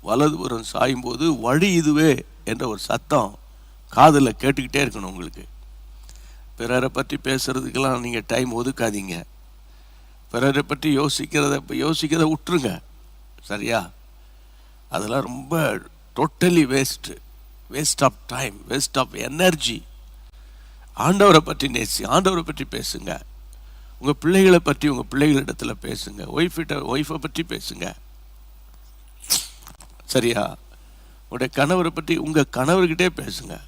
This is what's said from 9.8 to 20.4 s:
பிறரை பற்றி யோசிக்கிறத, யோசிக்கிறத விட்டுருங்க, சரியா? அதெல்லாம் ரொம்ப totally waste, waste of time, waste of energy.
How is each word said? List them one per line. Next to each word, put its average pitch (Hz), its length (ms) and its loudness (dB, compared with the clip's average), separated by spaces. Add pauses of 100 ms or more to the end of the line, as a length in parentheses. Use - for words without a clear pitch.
பிறரை 135 300 2
பற்றி 147 360 -2
யோசிக்கிறத, 147 680 0
யோசிக்கிறத 156 640 0
விட்டுருங்க, 139 500 -2 (600)
சரியா? 104 480 -4 (1000)
அதெல்லாம் 110 320 -4
ரொம்ப 131 580 -4 (360)
totally 165 500 4
waste, 131 520 -2 (540)
waste 143 300 -2
of 131 120 4 (140)
time, 120 420 -8
waste 139 260 -4
of 131 160 0
energy. 139 720 0 (1120)